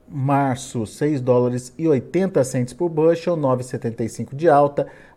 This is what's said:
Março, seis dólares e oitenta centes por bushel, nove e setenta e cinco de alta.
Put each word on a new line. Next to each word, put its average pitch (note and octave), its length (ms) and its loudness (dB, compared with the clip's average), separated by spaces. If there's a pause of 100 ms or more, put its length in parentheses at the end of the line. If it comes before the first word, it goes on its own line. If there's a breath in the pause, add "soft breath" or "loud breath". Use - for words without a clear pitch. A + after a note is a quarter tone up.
Março, C3+ 800 -2
seis D3 340 -2
dólares B2 560 0
e D#3+ 120 -2
oitenta E3+ 560 0
centes C3 300 -4
por F3 140 -2
bushel, E3 480 0
nove B2+ 260 0
e - 20 -12
setenta A#2 400 -6
e A2+ 40 -2
cinco - 280 -10
de E3 120 2
alta. C#3+ 380 4 (300 loud breath)